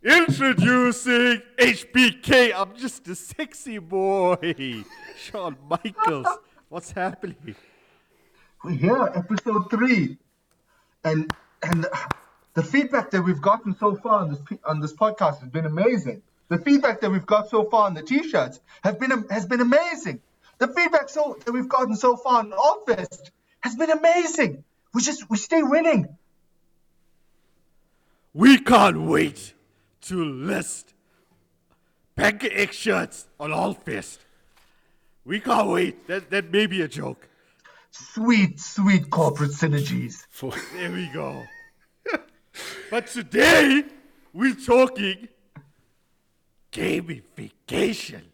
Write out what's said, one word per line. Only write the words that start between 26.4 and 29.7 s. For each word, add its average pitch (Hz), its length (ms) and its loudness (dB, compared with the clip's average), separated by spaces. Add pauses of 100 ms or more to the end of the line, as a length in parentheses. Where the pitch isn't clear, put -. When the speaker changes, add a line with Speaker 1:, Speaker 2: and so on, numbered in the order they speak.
Speaker 1:
We 247 240 8
can't 196 460 4
wait 156 500 -2 (500)